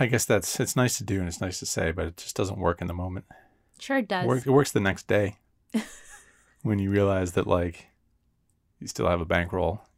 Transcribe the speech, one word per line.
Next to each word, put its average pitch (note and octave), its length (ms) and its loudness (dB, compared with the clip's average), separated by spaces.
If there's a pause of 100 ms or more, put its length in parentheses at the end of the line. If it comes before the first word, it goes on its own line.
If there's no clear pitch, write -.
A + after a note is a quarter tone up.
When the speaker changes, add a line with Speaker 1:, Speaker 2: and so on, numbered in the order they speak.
Speaker 1:
I C3 60 2
guess A#2 180 2
that's, - 360 2
it's A#2+ 160 -2
nice B2 220 2
to A2+ 60 -8
do G2+ 140 0
and F2+ 100 -2
it's E2+ 140 -8
nice F#2 160 -4
to - 80 -10
say, E2+ 260 -2
but F2 140 -4
it F2 100 -8
just - 200 -12
doesn't G2 220 -2
work F2 220 0
in F2+ 60 -6
the F2 80 -6
moment. F2+ 320 -8 (520)
Speaker 2:
Sure C4+ 200 -2
it G#3+ 100 -2
does. F#3 180 -2
Speaker 1:
Work, B2+ 200 0
it C3+ 40 2
works C3+ 220 4
the A2 80 2
next F#2+ 260 -2
day G#2 300 2 (380)
Speaker 2:
<laughs> - 880 -10
Speaker 1:
when G#2+ 160 2
you G2 120 2
realize G2 420 2
that, - 140 0
like, F2 420 0 (920)
you - 80 -14
still - 200 0
have F2 120 2
a E2 60 -4
bankroll, F2 560 0 (160)